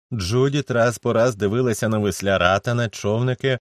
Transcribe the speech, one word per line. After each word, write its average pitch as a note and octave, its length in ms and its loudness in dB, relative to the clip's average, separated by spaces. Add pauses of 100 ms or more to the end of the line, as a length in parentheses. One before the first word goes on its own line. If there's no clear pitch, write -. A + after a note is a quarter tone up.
(140)
Джудіт B2+ 580 0
раз A#2 260 2
по A#2 160 -2
раз A#2 220 2
дивилася A2 540 0
на A2 80 0
весляра G2 600 2
та A#2+ 140 -4
на A#2+ 160 -2
човники B2 800 -2